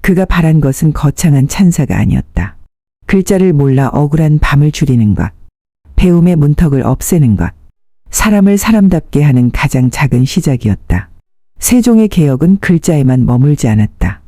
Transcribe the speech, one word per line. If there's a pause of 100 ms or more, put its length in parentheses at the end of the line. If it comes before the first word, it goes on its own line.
그가
바란
것은
거창한
찬사가
아니었다. (500)
글자를
몰라
억울한
밤을
줄이는
것, (680)
배움의
문턱을
없애는
것, (580)
사람을
사람답게
하는
가장
작은
시작이었다. (480)
세종의
개혁은
글자에만
머물지
않았다.